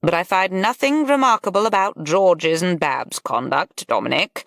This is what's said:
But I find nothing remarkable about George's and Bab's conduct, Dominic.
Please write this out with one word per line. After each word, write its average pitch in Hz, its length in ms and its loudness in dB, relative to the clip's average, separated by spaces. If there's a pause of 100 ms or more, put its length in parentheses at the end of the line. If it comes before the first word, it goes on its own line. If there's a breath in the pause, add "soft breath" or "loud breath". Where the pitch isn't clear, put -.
But 170 140 0
I 170 80 0
find 185 300 0
nothing 247 520 0
remarkable 233 600 2
about 202 360 -2
George's 165 600 2
and 180 160 0
Bab's 131 400 -4
conduct, 135 680 -4
Dominic. 123 600 -2